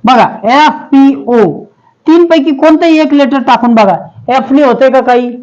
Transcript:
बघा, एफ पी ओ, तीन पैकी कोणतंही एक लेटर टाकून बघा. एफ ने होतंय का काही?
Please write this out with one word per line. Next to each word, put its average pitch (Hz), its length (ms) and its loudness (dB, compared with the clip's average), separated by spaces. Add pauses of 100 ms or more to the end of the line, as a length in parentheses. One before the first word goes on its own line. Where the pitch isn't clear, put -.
बघा, 240 400 0
एफ 277 280 0
पी 277 540 0
ओ, 214 380 -2 (420)
तीन 339 200 2
पैकी 320 240 0
कोणतंही 311 480 0
एक 302 160 0
लेटर 277 240 0
टाकून 240 360 0
बघा. 196 220 2 (320)
एफ 262 240 -2
ने 285 100 2
होतंय 262 280 2
का 262 100 2
काही? 247 260 -2 (160)